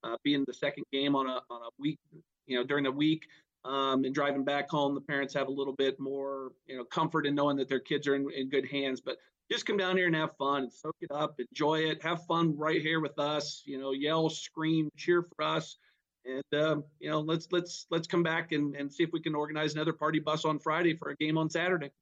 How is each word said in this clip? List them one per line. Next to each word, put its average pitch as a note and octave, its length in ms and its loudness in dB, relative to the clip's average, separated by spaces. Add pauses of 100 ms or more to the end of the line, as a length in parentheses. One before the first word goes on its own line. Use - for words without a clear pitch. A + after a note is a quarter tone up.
uh, A#2 200 -6
being C#3+ 240 2
the B2 80 -10
second C#3+ 380 -6
game C#3 220 2
on C3+ 140 2
a, B2+ 120 -4 (100)
on A#2+ 120 -12
a A#2 160 -12
week, D3+ 200 -4 (480)
you B2+ 100 -2
know, B2 80 2
during C#3+ 200 0
the C3+ 80 2
week, D#3 340 2 (380)
um, C3+ 400 0
and C3+ 100 -2
driving C#3+ 300 0
back C#3+ 260 0
home. C#3+ 240 2
The C#3 60 -4
parents C#3 340 -4
have C3+ 140 0
a C3+ 40 -4
little C#3 220 -4
bit C3+ 260 0
more, C3+ 520 -6 (140)
you B2+ 100 -12
know, B2 80 -8
comfort D#3+ 420 0
in C#3+ 80 2
knowing C#3+ 220 2
that C3 120 -2
their C3 120 0
kids C#3+ 280 -2
are C#3 60 4
in, C#3 200 -2
in C3 140 -4
good C3+ 180 0
hands. C3+ 340 -2
But C3 160 -6 (340)
just A3+ 160 -2
come G#3+ 100 0
down F#3 200 2
here F3+ 100 4
and E3 80 4
have D#3 220 0
fun C#3 260 2
and B2 100 -6
soak - 280 -10
it - 100 -10
up, D3+ 300 -4
enjoy D#3 400 0
it, D#3+ 240 0
have E3+ 220 -2
fun E3 300 4
right D#3 240 0
here D#3+ 200 0
with D3 180 -4
us, D3 480 -2
you C3+ 140 -8
know, C3+ 100 -4
yell, D#3 400 2
scream, D#3+ 680 0
cheer F3 260 4
for D#3+ 220 -6
us. D#3 320 -2 (480)
And, C#3 380 -2
um, D3+ 220 2 (160)
you D3+ 100 -8
know, D#3 100 0
let's, D#3+ 300 -2
let's, F3 400 -2
let's E3 160 0
come F3 160 4
back E3 300 2
and, D3 240 2
and C#3+ 160 -4
see - 100 0
if E3 100 2
we D#3+ 80 -2
can D#3+ 140 -2
organize D3+ 400 0
another D#3 180 0
party D#3 280 2
bus D3+ 240 0
on D3+ 160 2
Friday E3 340 2
for E3 140 -8
a C#3+ 80 -8
game D#3 200 0
on D#3+ 140 2
Saturday. E3+ 400 0 (120)